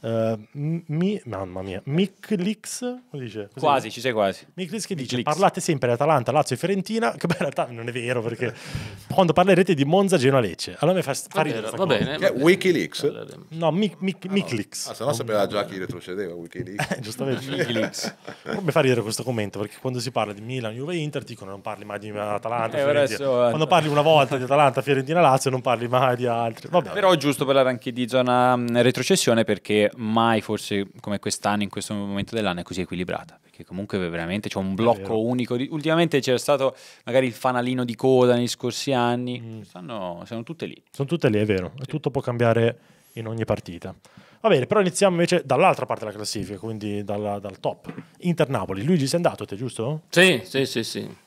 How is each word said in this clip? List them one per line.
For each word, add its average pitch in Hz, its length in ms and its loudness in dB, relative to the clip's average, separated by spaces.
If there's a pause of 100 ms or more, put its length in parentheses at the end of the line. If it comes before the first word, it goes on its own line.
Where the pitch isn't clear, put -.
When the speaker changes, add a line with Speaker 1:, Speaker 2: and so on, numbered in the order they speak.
Speaker 1:
eh, 113 360 -2 (140)
M-, 151 340 -4
mi-, 180 380 -2
mamma 95 380 -8
mia, 95 220 -8
Miklix, 185 960 -2 (300)
come 143 140 -10
dice? 104 280 -10
Così? 135 120 -6
Speaker 2:
Quasi, 135 260 4
ci 120 100 -12
sei 127 120 0
quasi. 101 320 0 (100)
Speaker 1:
Miklix 185 320 -8
che 202 80 -6
dice: 127 220 -6
Speaker 2:
Miklix. 139 160 0
Speaker 1:
"Parlate 180 280 2
sempre 135 280 0
di 120 60 4
Atalanta, 139 380 2
Lazio 131 240 2
e - 20 -10
Fiorentina", 208 540 -2
<laughs> - 40 -10
che - 100 -6
poi 170 140 0
in 160 80 -2
realtà 143 220 -4
non 117 180 -8
è 120 40 -8
vero, 123 280 -2
perché 113 320 -4 (600)
quando 175 200 4
parlerete 185 420 6
di 139 100 2
Monza, 175 340 4
Genoa, 135 220 6
Lecce, 90 380 -4
allora 180 200 2
mi 160 60 -2
fa 139 100 -4
s-, - 140 -8
fa - 80 -6
Speaker 3:
Va 156 60 2
Speaker 1:
ridere 113 200 -2
Speaker 3:
bene, 110 140 -6
Speaker 1:
sta 190 80 0
Speaker 3:
va - 20 0
Speaker 1:
cosa. 127 180 4
Speaker 3:
bene, - 140 -4
Speaker 4:
Che 175 60 -4
è 196 40 4
Speaker 3:
va - 60 2
bene. 131 100 -2
Speaker 4:
Wikileaks? 170 560 2
Speaker 3:
Parleremo. - 500 -6
Speaker 1:
No, 160 220 0
Mik-, 196 280 0
Mik-, 190 240 -6
Speaker 4:
Ah, 190 40 -10
no. 190 60 -4
Speaker 1:
Miklix. 127 540 -4
Speaker 4:
Ah, 113 60 -10
se 113 100 -6
no 143 80 2
sapeva 107 340 2
già 101 180 -2
chi 95 140 -10
retrocedeva, 90 560 -8
Wikileaks. 90 580 -8
Speaker 1:
<laughs> - 40 -4
Eh, 143 40 -12
giustamente. 127 480 -6
Speaker 2:
Wikileaks. 117 640 -4 (280)
Speaker 1:
Però - 180 -6
mi 170 100 -2
fa 160 100 2
ridere 127 220 2
questo 110 200 -6
commento, 107 380 -4
perché 104 200 -8
quando 127 200 -6
si 120 100 -6
parla 107 220 -2
di 101 100 -12
Milan, 113 320 -8
Juve, 147 220 -8
Inter, 147 260 -6
dicono: 101 300 -14
"Non 98 100 -14
parli 104 220 -10
mai 104 140 -8
di 107 120 -12
Atalanta, 107 680 -4
Speaker 2:
Eh, 143 60 0
Speaker 1:
Fiorentina". 143 200 4 (140)
Speaker 2:
adesso, 127 300 2
eh. - 20 6
Speaker 1:
Quando 151 180 2
parli 156 220 4
una 147 140 4
volta 143 340 6
di 127 60 -2
Atalanta, 135 400 4
Fiorentina, 139 400 0
Lazio, 139 280 4
non 127 100 -2
parli 120 280 0
mai 127 280 2
di 123 100 -4
altri. 117 420 -2
Vabbè. 175 220 0
Speaker 2:
Però 185 240 4
giusto 139 300 0
parlare 135 240 4
anche 123 240 -4
di 123 160 -4
zona, 123 480 4
mm, 120 220 -2
retrocessione, 123 680 4
perché 104 520 2
mai 113 440 2
forse 101 460 -4 (140)
come 101 200 -6
quest'anno, 104 420 -2
in 98 60 -2
questo 101 260 -8
momento 101 400 -6
dell'anno, 95 260 -2
è - 20 -10
così 92 180 -8
equilibrata. 87 600 -6
Perché - 240 -20
comunque 98 340 -6
veramente 87 500 -4
c'è 104 100 -6
un 98 140 -2
Speaker 1:
È - 20 -2
Speaker 2:
blocco 110 260 2
Speaker 1:
vero. 110 240 -2
Speaker 2:
unico 123 320 -2
di, 131 140 -4
ultimamente 160 500 0
c'era 123 180 0
stato 135 360 0 (300)
magari 131 220 2
il 117 60 -2
fanalino 127 520 -2
di 117 100 -6
coda 123 400 6
negli 120 140 2
scorsi - 440 -4
anni. 123 480 0
Speaker 1:
Mm. 113 180 -12
Speaker 2:
Quest'anno 90 680 -10
sono 117 160 -10
tutte 160 240 -10
lì. - 240 -14
Speaker 1:
Sono 139 180 -4
tutte 156 200 2
lì, 104 100 4
è 107 60 4
vero. 92 360 -2
Speaker 2:
Sì. - 60 -10
Speaker 1:
Tutto 147 240 -4
può 131 100 -2
cambiare 117 580 2 (360)
in 113 140 -10
ogni 113 160 -4
partita. 92 500 -6 (460)
Va 226 80 2
bene, 135 180 6
però 214 140 4
iniziamo 185 340 4
invece 170 300 2
dall'altra 139 420 4
parte 113 180 -4
della 104 120 -8
classifica, 101 420 -6
quindi 104 460 -6
dalla, 104 340 -4
dal 98 220 -12
top. - 320 -6 (280)
Inter-Napoli. 123 600 0
Luigi, 143 240 4
sei 131 160 0
andato 135 220 0
te, 101 100 -10
giusto? 123 540 -6
Speaker 3:
Sì, 175 360 6
sì, 135 220 0
sì, 120 160 -2
sì. 107 340 -8 (100)